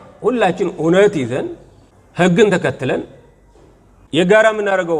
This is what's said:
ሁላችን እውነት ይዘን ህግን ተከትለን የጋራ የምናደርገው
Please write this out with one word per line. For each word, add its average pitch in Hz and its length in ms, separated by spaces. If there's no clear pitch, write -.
ሁላችን 196 540
እውነት 190 400
ይዘን 139 320
ህግን 185 320
ተከትለን 175 520
የጋራ 190 340
የምናደርገው 190 520